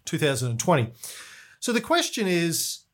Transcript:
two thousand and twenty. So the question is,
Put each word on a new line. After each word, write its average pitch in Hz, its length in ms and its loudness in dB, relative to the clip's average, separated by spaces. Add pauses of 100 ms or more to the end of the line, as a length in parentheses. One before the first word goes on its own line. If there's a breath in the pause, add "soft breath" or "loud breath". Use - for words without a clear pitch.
two - 140 -4
thousand 131 320 2
and 113 100 -2
twenty. 147 320 2 (680 loud breath)
So 240 120 -2
the 226 80 2
question 320 460 0
is, 170 540 0 (140)